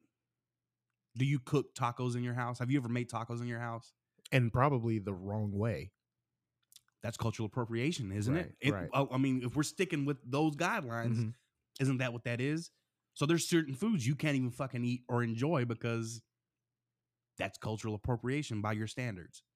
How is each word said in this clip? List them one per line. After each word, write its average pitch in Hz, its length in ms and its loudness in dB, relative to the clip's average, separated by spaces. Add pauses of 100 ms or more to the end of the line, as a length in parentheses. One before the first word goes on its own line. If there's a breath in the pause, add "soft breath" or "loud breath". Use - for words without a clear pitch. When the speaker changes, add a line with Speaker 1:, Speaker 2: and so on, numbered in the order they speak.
(1160)
Speaker 1:
Do 123 100 2
you 143 140 2
cook 131 360 0
tacos 123 400 -2
in 123 80 -2
your 123 100 -4
house? 123 260 -4
Have 123 120 -2
you 143 80 4
ever 120 100 -2
made 120 200 -2
tacos 117 320 -6
in 120 60 -4
your 120 120 -6
house? 117 340 -8 (380)
Speaker 2:
And 123 200 6
probably 120 480 4
the 98 140 -2
wrong 101 380 -2
way. 101 400 0 (1120)
Speaker 1:
That's 113 140 -6
cultural 113 280 -2
appropriation, 117 680 -2
isn't 104 220 0
Speaker 2:
Right, 170 120 0
Speaker 1:
it? - 100 -14 (140)
It, - 40 4
Speaker 2:
right. 92 200 -4
Speaker 1:
I, 139 180 2
I 127 60 0
mean, 131 260 2
if 117 120 -4
we're 151 80 2
sticking 151 420 -2
with 139 120 0 (120)
those 147 260 2
guidelines, 131 580 -2
Speaker 2:
Mm-hmm. 113 160 0 (500)
Speaker 1:
isn't 131 200 2
that 127 140 0
what 120 120 -10
that 120 160 -2
is? 151 300 -2 (420)
So - 120 0
there's 160 220 4
certain 160 280 4
foods 196 300 2
you 143 100 4
can't 147 200 2
even 131 160 2
fucking 127 320 -4
eat 123 240 0
or 120 160 2
enjoy 120 420 2
because 117 560 -2 (1160)
that's 98 200 -6
cultural 110 380 -4
appropriation 123 680 -2
by 107 120 0
your 110 140 -2
standards. 110 560 -8 (120)